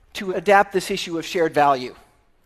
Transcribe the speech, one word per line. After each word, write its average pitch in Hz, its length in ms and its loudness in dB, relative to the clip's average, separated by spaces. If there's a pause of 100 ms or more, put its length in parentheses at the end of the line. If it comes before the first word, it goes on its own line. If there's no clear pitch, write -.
(140)
to 190 200 -8
adapt 196 400 2
this 185 180 -4
issue 180 260 -6
of 160 80 -8
shared 165 280 -2
value? 135 420 0 (500)